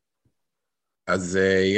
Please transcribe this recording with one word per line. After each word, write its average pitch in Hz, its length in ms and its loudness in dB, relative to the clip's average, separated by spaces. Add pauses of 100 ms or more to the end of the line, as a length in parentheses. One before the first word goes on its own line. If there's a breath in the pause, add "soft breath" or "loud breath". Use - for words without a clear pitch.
(1080)
אז, 90 300 -4
אה, 95 260 2 (160)